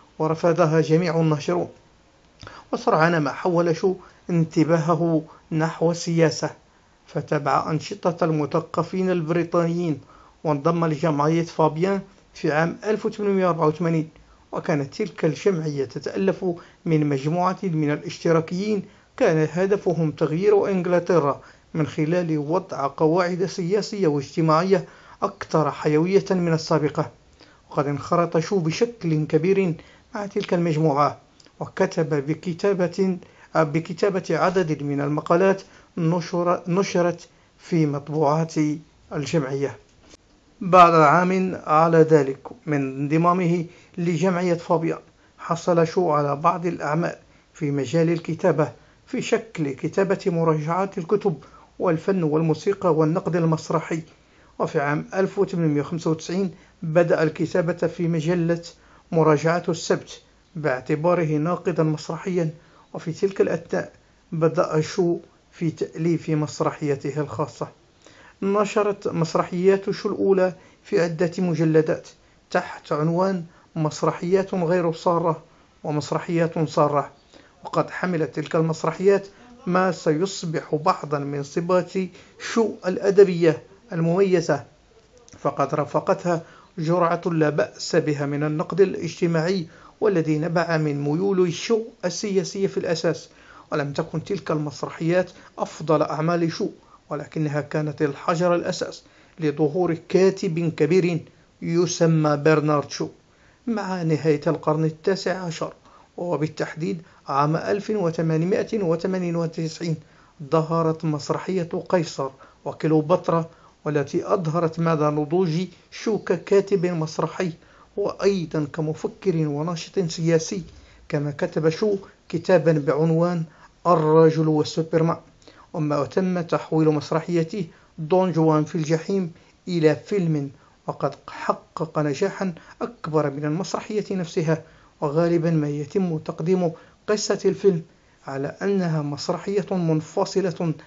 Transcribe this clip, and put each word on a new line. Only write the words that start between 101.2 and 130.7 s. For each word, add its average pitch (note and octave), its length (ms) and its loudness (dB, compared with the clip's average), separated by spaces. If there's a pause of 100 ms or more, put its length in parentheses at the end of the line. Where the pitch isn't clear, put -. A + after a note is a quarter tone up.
يسمى E3 720 2
برنارد D3 540 2
شو - 180 -6 (580)
مع F#3+ 360 -4
نهاية D3+ 440 2
القرن D#3 380 0
التاسع F3+ 540 -2
عشر، F3 360 -8 (420)
وبالتحديد D#3+ 840 -4 (260)
عام D3 280 2
ألف G3+ 340 -2
وثمانمائة F3 920 0
وثمانية F3 540 -2
وتسعين E3 600 -4 (540)
ظهرت D#3+ 540 0
مسرحية D#3+ 640 -4 (200)
قيصر D#3 420 -2 (340)
وكليوباترا، E3 880 0 (340)
والتي D3+ 500 -2
أظهرت E3 460 -2
مدى E3 240 2
نضوج D#3 600 0 (260)
شو G#3+ 280 -2
ككاتب G3 680 0
مسرحي D#3+ 640 -4 (440)
وأيضا F3+ 760 -2
كمفكر D#3+ 640 -4
وناشط D#3+ 640 -4
سياسي، E3 640 0 (460)
كما D3 220 -2
كتب D#3+ 380 -2
شو G3 280 0 (320)
كتابا E3 440 2 (140)
بعنوان E3 580 2 (420)
الرجل D#3+ 640 6
والسوبرمان. D#3+ 680 0 (560)
وما D3 320 0
تم F3+ 360 -2
تحويل D#3+ 480 0
مسرحيته E3 800 0 (320)
دون F3+ 340 2
جوان D#3+ 320 4
في D#3 100 -10
الجحيم E3 580 -2 (360)
إلى D#3 280 4
فيلم، D#3 540 -2 (360)